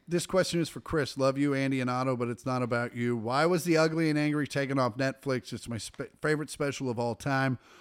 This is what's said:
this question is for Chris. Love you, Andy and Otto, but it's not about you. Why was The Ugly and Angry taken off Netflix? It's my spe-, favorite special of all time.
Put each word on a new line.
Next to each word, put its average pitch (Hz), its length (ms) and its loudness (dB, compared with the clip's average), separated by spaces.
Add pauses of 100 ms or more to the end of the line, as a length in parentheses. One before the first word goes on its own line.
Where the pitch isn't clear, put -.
this 165 200 -2
question 170 340 2
is 156 80 0
for - 120 -12
Chris. - 360 -2
Love 135 220 2
you, 143 160 2
Andy 135 260 0
and 123 80 -2
Otto, 127 280 0
but 120 120 -2
it's 120 180 -6
not 127 160 0
about 120 320 -2
you. 120 220 0
Why 123 300 2
was 175 180 2
The 165 120 4
Ugly 160 340 4
and 151 80 2
Angry 151 280 0
taken 139 320 -2
off 123 200 2
Netflix? 135 540 -2
It's 120 160 -10
my 117 100 -4
spe-, - 240 -12 (180)
favorite 151 300 0
special 139 400 -4
of 113 80 -4
all 120 160 -2
time. 135 440 0 (220)